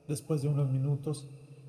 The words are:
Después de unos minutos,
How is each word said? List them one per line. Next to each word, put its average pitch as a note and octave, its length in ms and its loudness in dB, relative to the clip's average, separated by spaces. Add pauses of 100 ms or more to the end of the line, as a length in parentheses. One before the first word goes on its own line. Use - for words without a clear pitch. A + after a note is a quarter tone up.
Después D3 320 0
de C#3+ 80 2
unos C#3+ 200 4
minutos, C#3 600 0 (400)